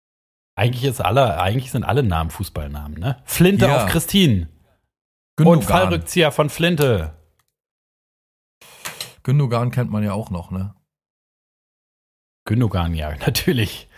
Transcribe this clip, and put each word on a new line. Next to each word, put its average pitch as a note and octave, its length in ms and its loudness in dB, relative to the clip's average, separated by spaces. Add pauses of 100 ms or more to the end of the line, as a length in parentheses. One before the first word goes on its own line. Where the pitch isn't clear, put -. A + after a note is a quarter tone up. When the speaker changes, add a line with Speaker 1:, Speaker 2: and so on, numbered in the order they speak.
(600)
Speaker 1:
Eigentlich A#2+ 260 0
ist C3 160 -2
alle, G#2+ 380 2
eigentlich G#2+ 320 -2
sind B2 120 -2
alle B2 180 0
Namen E2 300 0
Fußballnamen, D2+ 680 -10
ne? B2+ 260 -6
Flinte F3+ 420 4
Speaker 2:
Ja. C3+ 180 2
Speaker 1:
auf F2+ 60 -2
Christine. D3 560 2 (880)
Speaker 2:
Gündogan. E3 240 6
Speaker 1:
Und G#2+ 60 -2
Fallrückzieher E3+ 680 2
von D3+ 180 0
Flinte. C3+ 640 0 (2000)
Speaker 2:
Gündogan B2 480 0
kennt A#2 200 -2
man G#2+ 120 -2
ja G#2 100 -2
auch A2 180 -6
noch, F#2 200 -8
ne? F#2+ 220 -8 (1700)
Speaker 1:
Gündogan, F#2 500 0
ja, D2+ 200 -6
<laughs> - 100 -10
natürlich. - 640 -2 (100)